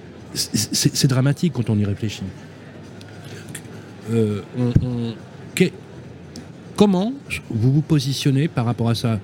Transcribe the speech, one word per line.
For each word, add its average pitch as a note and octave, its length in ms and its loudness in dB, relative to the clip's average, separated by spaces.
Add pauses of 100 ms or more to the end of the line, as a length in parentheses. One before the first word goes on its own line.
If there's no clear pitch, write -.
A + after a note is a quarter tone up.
(320)
c'est, - 240 -2 (180)
c'est, - 220 4
c'est - 120 6
dramatique C3+ 440 4
quand A#2 180 0
on G#2+ 80 4
y G#2 60 4
réfléchit. G2+ 380 -2 (1900)
Euh, G#2+ 300 2 (160)
on, B2 140 2 (120)
on, A#2+ 300 -2 (400)
que-, F#3 160 4 (1040)
comment G3+ 360 6 (360)
vous A#2 240 4
vous D3+ 100 4
positionnez C#3 640 2
par B2+ 160 -2
rapport A#2 260 2
à A#2 40 2
ça ? A2+ 300 0